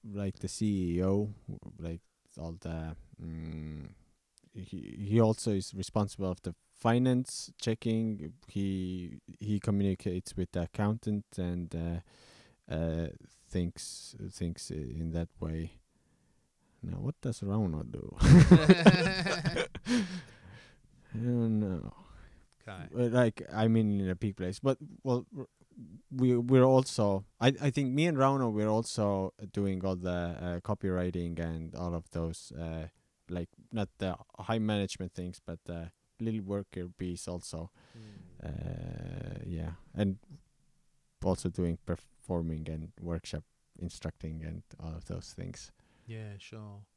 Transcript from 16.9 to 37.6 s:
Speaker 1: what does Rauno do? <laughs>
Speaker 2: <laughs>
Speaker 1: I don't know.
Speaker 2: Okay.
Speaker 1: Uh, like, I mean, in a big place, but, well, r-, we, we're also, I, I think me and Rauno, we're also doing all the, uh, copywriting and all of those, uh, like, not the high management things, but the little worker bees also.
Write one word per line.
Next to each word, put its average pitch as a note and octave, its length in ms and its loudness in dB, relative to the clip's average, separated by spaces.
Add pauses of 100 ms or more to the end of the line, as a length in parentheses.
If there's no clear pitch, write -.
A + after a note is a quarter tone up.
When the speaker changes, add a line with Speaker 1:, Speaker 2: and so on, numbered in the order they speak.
Speaker 1:
what B2 240 -6
does A#2+ 180 -6
Rauno G2 500 0
do? - 300 -10
<laughs> - 0 -
Speaker 2:
<laughs> - 0 -
Speaker 1:
I E3+ 1400 10 (1600)
don't A2+ 460 0
know. F#2 340 -4 (720)
Speaker 2:
Okay. F#2 140 -14 (120)
Speaker 1:
Uh, A#2+ 140 2
like, A#2+ 340 4 (120)
I A2 140 4
mean, G#2+ 340 4
in F#2 80 0
a F2+ 40 0
big G2 220 -4
place, F#2 220 -4
but, C3+ 180 0 (260)
well, B2+ 220 0 (140)
r-, C3 80 -12 (680)
we, B2+ 220 4
we're B2+ 280 8
also, A2+ 600 4 (160)
I, C3 220 6
I C#3+ 80 4
think C3+ 240 0
me D3+ 120 4
and D#3 120 2
Rauno, C3+ 340 4
we're G#2+ 160 2
also G#2 640 0 (220)
doing F#2+ 280 0
all F#2+ 140 0
the, F2+ 160 -4
uh, F2 480 -4
copywriting F2+ 800 -2
and E2 340 -6
all F2 200 -4
of E2+ 160 -6
those, E2 420 -6
uh, D#2+ 360 -8 (420)
like, F2 180 -6 (240)
not G#2 240 -4
the F#2 180 -4 (240)
high A2+ 200 -2
management G2+ 560 -2
things, F2+ 320 -10
but E2+ 180 -10
the E2+ 260 -10 (300)
little A2 220 -4
worker F#2+ 460 -6 (100)
bees F2+ 280 -6
also. F2 440 -8 (260)